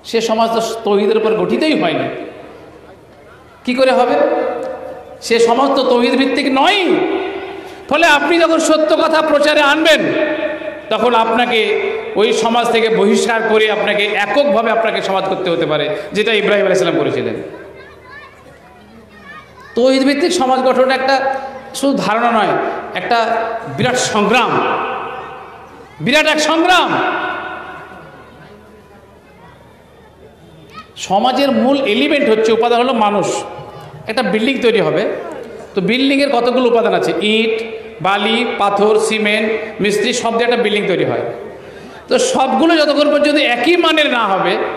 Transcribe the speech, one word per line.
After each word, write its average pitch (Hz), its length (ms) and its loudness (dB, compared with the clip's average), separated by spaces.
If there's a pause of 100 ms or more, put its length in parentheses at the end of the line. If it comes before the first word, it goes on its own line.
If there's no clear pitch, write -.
সে 226 180 -2
সমাজ 226 280 0
তো 226 120 -2 (220)
তৌহিদের 208 340 2
উপর 220 160 0
গঠিতই - 480 0
হয়নি। - 440 -4 (1400)
কি 247 80 -2
করে 262 180 4
হবে? 262 240 2 (1040)
সে 226 180 0
সমাজ 240 280 4
তো 269 160 2
তৌহিদ 240 320 2
ভিত্তিক 277 360 0
নয়। 349 340 2 (1040)
ফলে 320 180 4
আপনি 294 320 4
যখন 320 200 4
সত্য 311 380 4
কথা 311 240 2
প্রচারে 302 400 4
আনবেন, 294 520 4 (760)
তখন 233 260 2
আপনাকে 226 760 0 (240)
ওই 226 180 2
সমাজ 233 380 0
থেকে 226 180 2
বহিষ্কার 220 600 2
করে 214 220 4
আপনাকে 208 340 0
এককভাবে 214 680 0
আপনাকে 220 300 0
সমাজ 190 220 -2
করতে 190 260 -2
হতে 165 160 0
পারে, 147 300 -2 (180)
যেটা 214 200 0
ইব্রাহিম 202 320 2
আলাইহিস - 180 2
সালাম 160 160 0
করেছিলেন। 131 360 -2 (2500)
তৌহিদ 262 280 4
ভিত্তিক 285 300 2
সমাজ 262 260 2
গঠন 254 320 2
একটা 269 440 0 (400)
শুধু 269 220 0
ধারণা 226 340 0
নয়, 202 260 0 (380)
একটা 226 420 0 (400)
বিরাট 247 180 0
সংগ্রাম, 214 840 0 (1200)
বিরাট 294 260 2
এক 311 120 2
সংগ্রাম। 330 720 2 (3750)
সমাজের 254 540 0
মূল 247 300 2
element 269 480 0
হচ্ছে, 220 220 2
উপাদান 233 280 2
হলো 247 140 0
মানুষ। 208 500 0 (640)
একটা 226 160 -2
building 220 340 0
তৈরি 214 240 2
হবে, 160 240 0 (680)
তো 196 60 0
বিল্ডিংয়ের 269 480 2
কতগুলো 240 400 2
উপাদান 220 240 2
আছে? 165 280 0
ইট, 220 420 0 (380)
বালি, 208 440 0 (120)
পাথর, 202 420 2
সিমেন্ট, 214 520 0 (300)
মিস্ত্রি, 214 320 0
সব 226 240 -2
দিয়ে 240 60 0
একটা 240 200 0
building 202 240 0
তৈরি 170 180 0
হয়। - 140 -2 (880)
তো 254 120 2
সবগুলো 277 580 2
যতক্ষণ 294 340 2
পর্যন্ত 294 280 2
একই 247 380 2
মানের 320 320 2
না 233 180 0
হবে 190 300 0 (200)